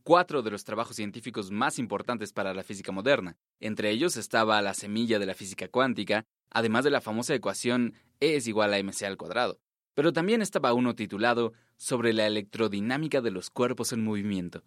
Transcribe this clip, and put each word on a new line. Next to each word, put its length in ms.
cuatro 400
de 80
los 120
trabajos 340
científicos 520
más 300
importantes 520
para 220
la 80
física 300
moderna. 460
Entre 300
ellos 280
estaba 440
la 140
semilla 420
de 80
la 80
física 340
cuántica, 580
además 320
de 80
la 100
famosa 320
ecuación 600
E 160
es 120
igual 240
a 60
M 160
C 140
al 100
cuadrado. 420
Pero 180
también 300
estaba 300
uno 200
titulado 600
Sobre 360
la 140
electrodinámica 920
de 100
los 180
cuerpos 440
en 100
movimiento. 640